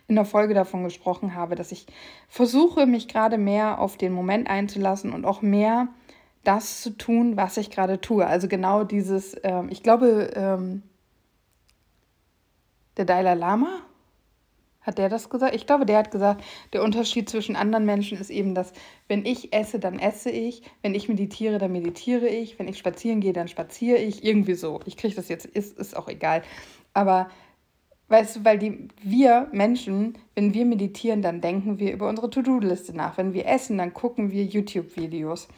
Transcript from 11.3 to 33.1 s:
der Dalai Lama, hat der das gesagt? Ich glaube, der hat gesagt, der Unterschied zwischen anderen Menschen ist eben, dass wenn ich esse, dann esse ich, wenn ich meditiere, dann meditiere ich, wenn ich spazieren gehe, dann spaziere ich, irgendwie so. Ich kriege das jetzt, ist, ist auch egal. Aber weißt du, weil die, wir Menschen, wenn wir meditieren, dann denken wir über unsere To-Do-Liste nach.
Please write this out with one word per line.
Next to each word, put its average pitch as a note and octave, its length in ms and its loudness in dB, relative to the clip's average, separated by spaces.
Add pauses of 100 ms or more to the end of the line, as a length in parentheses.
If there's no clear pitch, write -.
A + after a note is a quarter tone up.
der G3 80 0
Dalai F3+ 300 4
Lama, A3+ 460 0 (1000)
hat - 160 -8
der G3 120 0
das A3 200 -6
gesagt? C4 240 0
Ich A3+ 140 -8
glaube, C#4+ 180 4
der G#3 140 4
hat G#3+ 120 -2
gesagt, G3+ 320 0 (300)
der - 100 0
Unterschied A3 460 -2
zwischen G#3+ 260 -4
anderen G#3+ 300 2
Menschen G3+ 320 0
ist G3 140 -12
eben, F#3+ 240 -2
dass F3+ 180 -4 (340)
wenn G3+ 180 -2
ich A#3+ 280 -6
esse, G#3+ 260 -2
dann F#3 200 -6
esse G#3+ 320 -4
ich, A3+ 320 -6 (180)
wenn G3 140 -2
ich G3+ 120 -6
meditiere, G#3 520 -2
dann F#3+ 120 -2
meditiere F3+ 560 -2
ich, A3+ 300 -4
wenn F#3 100 -8
ich G3 120 -10
spazieren G#3+ 420 -2
gehe, F#3+ 120 0
dann E3+ 140 -4
spaziere A#3 520 0
ich, G#3+ 240 -4
irgendwie G3+ 320 2
so. D#3+ 300 -8
Ich - 120 -14
kriege G#3 160 -4
das F#3 160 -10
jetzt, D#3+ 160 -8
ist, G3+ 320 -8
ist - 180 -12
auch - 120 -10
egal. D#3+ 340 -2 (520)
Aber F#3 360 4 (800)
weißt A3 300 4
du, G#3+ 80 -2
weil G#3+ 120 6
die, G#3 300 -4 (160)
wir B3 480 6
Menschen, G#3+ 640 0 (160)
wenn G#3 220 2
wir A#3 100 2
meditieren, G#3+ 560 0
dann E3+ 200 -2
denken G3 360 -2
wir G3+ 160 -2
über G3+ 160 -4
unsere A3+ 220 -4
To-Do-Liste G#3 640 0
nach. D#3+ 220 -6